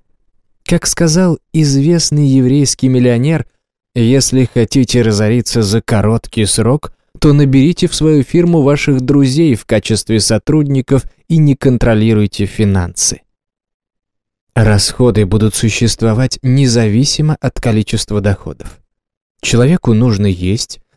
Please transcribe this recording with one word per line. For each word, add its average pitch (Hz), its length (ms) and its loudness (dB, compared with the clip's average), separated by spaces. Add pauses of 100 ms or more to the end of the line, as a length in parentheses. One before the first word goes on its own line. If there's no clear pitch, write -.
(640)
Как - 220 -2
сказал 175 540 0 (120)
известный 147 760 0
еврейский 135 600 0
миллионер: 127 580 0 (480)
«Если 127 520 2
хотите 120 560 0
разориться 110 600 0
за 104 180 0
короткий 110 640 -2
срок, 113 480 -2 (260)
то 147 140 4
наберите 143 540 2
в - 80 -6
свою 151 280 2
фирму 170 380 0
ваших 139 400 0
друзей 139 540 2
в - 100 -6
качестве 110 540 -2
сотрудников 139 840 0 (240)
и 165 100 0
не 147 180 4
контролируйте 110 880 0
финансы». 95 760 -4 (1300)
Расходы 107 720 2
будут 104 300 0
существовать 113 880 -2
независимо 127 1000 0
от - 180 -6
количества 107 640 -2
доходов. - 580 -6 (640)
Человеку 123 520 0
нужно 107 320 0
есть, 92 540 -4 (180)